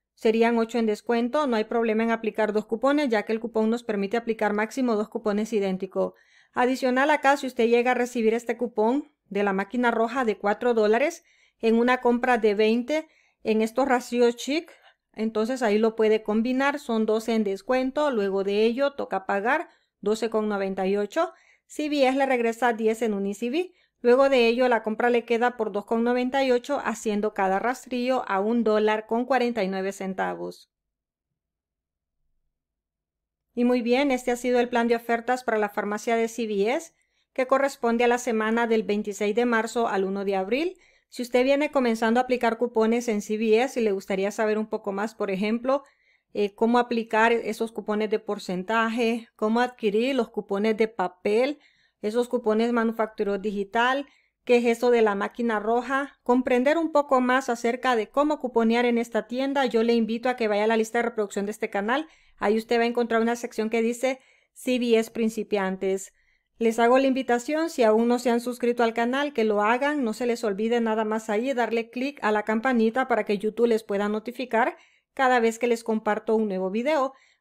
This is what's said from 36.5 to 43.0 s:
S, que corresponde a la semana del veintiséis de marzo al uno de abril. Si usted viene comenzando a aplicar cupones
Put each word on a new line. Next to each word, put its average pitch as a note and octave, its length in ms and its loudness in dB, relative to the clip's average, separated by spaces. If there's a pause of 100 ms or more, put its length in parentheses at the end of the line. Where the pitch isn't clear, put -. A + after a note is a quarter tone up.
S, E4 180 -8 (400)
que C4 140 -2
corresponde B3+ 580 0
a A#3+ 40 4
la A#3+ 100 2
semana A3+ 480 0
del A3+ 160 2
veintiséis G#3 520 -2
de A#3+ 100 2
marzo A3+ 440 0
al G3 160 0
uno G3 200 -4
de G3 120 -2
abril. B3+ 400 -2 (320)
Si - 140 -10
usted B3 220 2
viene C#4 260 2
comenzando A#3 500 2
a B3+ 40 2
aplicar A#3+ 340 0
cupones A#3 500 0